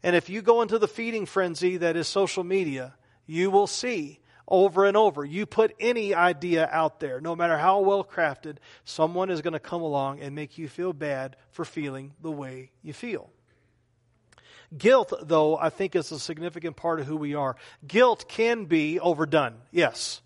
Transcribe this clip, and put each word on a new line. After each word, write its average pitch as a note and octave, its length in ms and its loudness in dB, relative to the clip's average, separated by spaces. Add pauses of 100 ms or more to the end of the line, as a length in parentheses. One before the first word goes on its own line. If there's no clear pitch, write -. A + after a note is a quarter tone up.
And F3 120 2
if E3+ 140 0
you G#3 120 -8
go A#3 200 4
into A3 180 0
the G#3 80 2
feeding A3+ 380 -4
frenzy F3+ 520 -2
that E3 180 0
is E3 120 -2
social F#3+ 360 -2
media, D3+ 520 -4 (300)
you F3 260 0
will G3 160 6
see F3 520 -6 (280)
over F#3+ 380 4
and G3+ 120 4
over, F3+ 260 4
you E3 220 -6
put - 340 2
any A3+ 340 0
idea E3+ 580 2
out D#3 280 0
there, C3+ 220 -6
no E3 140 -6
matter E3+ 220 0
how F#3+ 240 4
well G3 220 2
crafted, D#3 540 -4 (260)
someone F3 460 0
is E3+ 120 -2
gonna D#3+ 180 -4
come F3 220 -8
along C#3+ 380 -2
and C#3 160 -12
make D3 220 -12
you E3 100 -10
feel F3+ 240 -6
bad C#3 440 -8 (160)
for - 120 -8
feeling C#3+ 580 -10
the D#3+ 100 -8
way C3 400 -12 (100)
you D3+ 120 -16
feel. A3 360 -10 (1500)
Guilt, A3+ 360 4 (100)
though, D#3 340 4
I D#3 120 0
think F#3+ 280 -4
is E3 160 -4
a D3+ 60 -10
significant E3 580 -10
part E3 240 -2
of C3+ 40 -6
who D#3 120 -6
we D3 180 -6
are. C#3 220 -4 (280)
Guilt A3+ 440 4
can A3+ 360 0
be D#3+ 360 0
overdone, D3+ 540 0 (140)
yes. - 560 -2